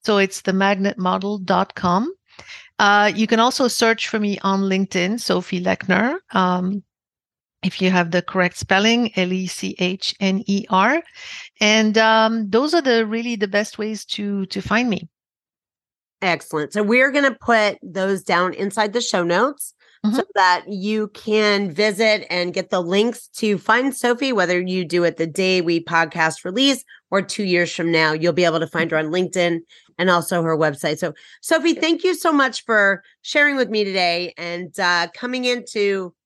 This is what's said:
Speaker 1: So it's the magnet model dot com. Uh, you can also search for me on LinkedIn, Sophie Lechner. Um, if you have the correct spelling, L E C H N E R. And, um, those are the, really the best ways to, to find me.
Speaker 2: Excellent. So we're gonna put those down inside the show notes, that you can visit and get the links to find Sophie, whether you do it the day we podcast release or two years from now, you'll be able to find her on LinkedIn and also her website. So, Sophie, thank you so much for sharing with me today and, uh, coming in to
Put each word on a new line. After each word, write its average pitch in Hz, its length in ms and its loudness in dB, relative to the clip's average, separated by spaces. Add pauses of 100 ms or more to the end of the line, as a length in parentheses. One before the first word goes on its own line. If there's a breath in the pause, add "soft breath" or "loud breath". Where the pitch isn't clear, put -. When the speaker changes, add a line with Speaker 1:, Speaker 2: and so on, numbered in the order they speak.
Speaker 1:
So 208 140 2
it's 196 240 0
the 190 100 -2
magnet 196 460 0
model 190 400 -2
dot 185 380 -2
com. 190 360 0 (680 loud breath)
Uh, 208 340 4
you 214 140 0
can 226 100 2
also 247 300 2
search 226 400 0
for 226 100 -4
me 202 220 -2
on 196 220 0
LinkedIn, 190 580 -2
Sophie 180 420 -2
Lechner. 190 560 0 (140)
Um, 180 500 0 (800)
if - 180 -4
you 185 100 2
have 175 200 2
the 175 120 0
correct 180 360 -2
spelling, 220 580 2
L 180 160 0
E 185 140 -2
C - 320 -8
H 185 400 -4
N 190 300 0
E 196 200 0
R. 226 320 2 (600 loud breath)
And, 214 360 4
um, 220 540 2
those 277 240 2
are 339 80 4
the, 233 240 2
really 233 300 -4
the 202 120 -4
best 208 300 -2
ways 214 280 -6
to, 202 400 -4
to 196 140 -8
find 220 300 0
me. - 180 -4 (1120)
Speaker 2:
Excellent. 160 520 -4
So 208 100 0
we're 254 300 2
gonna 269 280 2
put 214 420 2
those 190 420 -4
down 180 280 0
inside 202 400 -4
the 240 80 -2
show 202 220 -2
notes, 196 520 -2 (640 soft breath)
that 180 320 4
you 208 400 -4
can 208 640 0
visit 208 580 0
and 175 240 -2
get 185 160 -6
the 190 100 0
links 202 480 0
to 208 300 -2
find 254 360 0
Sophie, 247 380 0
whether 180 280 2
you 185 240 -2
do 170 180 0
it 170 140 0
the 165 100 -2
day 185 340 0
we 165 220 0
podcast 165 600 0
release 262 400 0 (260 loud breath)
or 196 120 2
two 202 220 -6
years 175 300 0
from 170 160 -2
now, 160 220 4
you'll 160 200 0
be 175 120 2
able 160 160 2
to 160 60 -2
find 165 240 -4
her 160 80 0
on 156 80 -2
LinkedIn 175 540 0 (380 soft breath)
and 185 120 2
also 175 320 2
her 160 140 0
website. 151 420 -2
So, 151 160 -6 (260 loud breath)
Sophie, 320 340 0
thank 330 300 -2
you 370 100 2
so 330 180 0
much 269 320 0
for 202 380 2 (200 soft breath)
sharing 285 340 2
with 254 140 0
me 214 120 0
today 180 540 -2
and, 175 420 -8
uh, 175 360 0
coming 247 320 -6
in 247 260 -2
to 196 420 -2 (120)